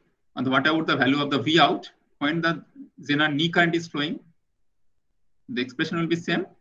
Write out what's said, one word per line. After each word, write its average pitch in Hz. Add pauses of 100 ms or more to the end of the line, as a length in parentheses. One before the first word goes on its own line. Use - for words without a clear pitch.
(360)
on 135
the, 127
what 131
about 160
the 160
value 135
of -
the 143
V 160
out 151 (280)
when 160
the 165 (400)
Zener 147
knee 156
current 170
is 170
flowing. 156 (1300)
The 123
expression 160
will 165
be 165
same. 170 (140)